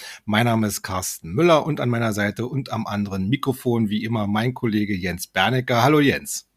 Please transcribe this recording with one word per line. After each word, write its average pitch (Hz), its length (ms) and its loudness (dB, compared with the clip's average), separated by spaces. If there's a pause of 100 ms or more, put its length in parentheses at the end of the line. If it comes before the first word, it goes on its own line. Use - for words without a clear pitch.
(260)
Mein 110 180 4
Name 110 240 2
ist - 140 -4
Carsten 92 500 -8
Müller 160 340 4
und 147 140 -2
an 127 80 0
meiner 117 240 0
Seite 101 340 -2
und 131 260 -6
am 113 140 -4
anderen 98 420 -2
Mikrofon 120 600 0
wie 107 160 -2
immer 110 240 -2
mein 113 260 0
Kollege 104 400 0
Jens 87 320 -4
Bernecker. 120 560 2
Hallo 151 160 6
Jens. - 580 0